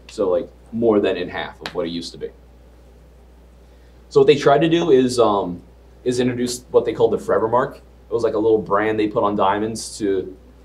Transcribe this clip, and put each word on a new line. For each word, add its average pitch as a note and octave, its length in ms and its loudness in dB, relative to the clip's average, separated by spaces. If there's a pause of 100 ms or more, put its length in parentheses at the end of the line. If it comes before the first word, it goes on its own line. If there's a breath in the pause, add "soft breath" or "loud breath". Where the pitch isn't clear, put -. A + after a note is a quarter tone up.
So, G2 200 -2
like, F2 200 -2 (240)
more A2+ 260 2
than F#2+ 160 0
in F2+ 140 -6
half F2 320 -10
of - 120 -12
what F2 120 -4
it E2 40 -6
used E2+ 220 -8
to D#2 60 -18
be. - 120 -10 (1800 soft breath)
So C#3+ 100 4
what C3+ 80 6
they D3 80 8
tried D3 240 4
to E3 100 2
do E3+ 220 2
is, B2+ 280 4
um, G2 420 0 (420)
is B2 160 -4
introduce A#2+ 520 -4
what A#2 120 4
they A2 100 -4
called A2 180 2
the G2 60 0
Forever G2+ 300 0
Mark. B2 300 -2
It - 360 -18
was, A#2 100 -2
like, A2 100 0
a G#2+ 60 -2
little A2 180 2
brand G#2+ 420 0
they G#2+ 80 0
put G#2+ 160 -2
on G#2 120 0
diamonds G#2 640 -2
to, G2 360 -4 (300)